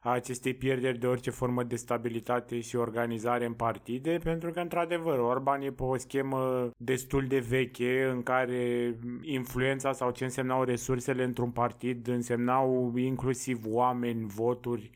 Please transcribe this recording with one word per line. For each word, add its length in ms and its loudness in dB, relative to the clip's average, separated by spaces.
a 100 -2
acestei 420 -2
pierderi 440 0
de 100 0
orice 220 0
formă 340 0
de 120 -4
stabilitate 840 -2
și 160 -6
organizare 720 0
în 80 -2
partide, 720 -2
pentru 280 -2
că, 80 -4
într-adevăr, 600 0
Orban 420 2
e 100 -2
pe 120 -6
o 140 2
schemă 800 0
destul 500 0
de 120 4
veche 640 2
în 200 0
care 720 2
influența 720 0
sau 200 0
ce 120 -4
însemnau 400 0
resursele 600 0
într-un 280 0
partid 560 -2
însemnau 880 2
inclusiv 680 0
oameni, 640 0
voturi 680 -2